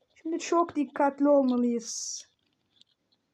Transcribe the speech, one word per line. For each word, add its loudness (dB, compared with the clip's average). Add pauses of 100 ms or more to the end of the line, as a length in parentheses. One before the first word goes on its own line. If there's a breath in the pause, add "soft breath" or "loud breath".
(160)
Şimdi -6
çok 0
dikkatli 0
olmalıyız. 0 (1120)